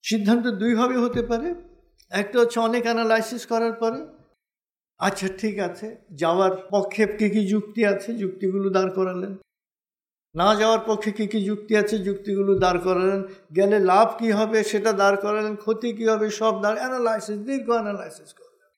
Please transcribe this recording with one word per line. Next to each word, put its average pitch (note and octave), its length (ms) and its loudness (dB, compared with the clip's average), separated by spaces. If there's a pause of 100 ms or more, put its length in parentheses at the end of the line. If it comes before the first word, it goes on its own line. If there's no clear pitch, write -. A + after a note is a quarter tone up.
সিদ্ধান্ত A3 440 2
দুইভাবে A#3 480 0
হতে A#3+ 260 0
পারে, A#3 260 -4 (640)
একটা G3+ 260 -2
হচ্ছে A#3 220 4
অনেক A#3 220 2
অ্যানালাইসিস A3+ 640 0
করার A3+ 360 0
পরে, A#3+ 180 0 (1000)
আচ্ছা F#3+ 280 -2 (100)
ঠিক G#3+ 200 -4
আছে, F3+ 280 -6 (280)
যাওয়ার F3 380 2 (180)
পক্ষে G3+ 360 0
কী G#3 240 0
কী G#3 160 0
যুক্তি G#3 380 -2
আছে, G3+ 300 0
যুক্তিগুলো G3 560 -2
দাঁড় F#3 240 0
করালেন, F#3 380 -4 (1000)
না F3 200 4
যাওয়ার A3 320 4
পক্ষে G#3+ 260 0
কী G#3 140 -2
কী G#3+ 180 -2
যুক্তি G#3 320 -4
আছে, G#3 220 2
যুক্তিগুলো G3 600 -2
দাঁড় F3+ 220 2
করালেন, F#3 400 0 (360)
গেলে G3+ 240 4
লাভ F#3+ 280 6 (100)
কী A3+ 120 -2
হবে A3 340 2
সেটা G#3+ 280 0
দাঁড় G3 280 4
করালেন, G#3+ 360 -2
ক্ষতি A3 360 -4
কী A3+ 160 -8
হবে G#3+ 220 2
সব A3 320 0
দাঁড়, G#3 160 0
অ্যানালাইসিস, A3+ 600 -2
দীর্ঘ A#3 320 -6
অ্যানালাইসিস G#3 640 -4
করলেন। - 440 -20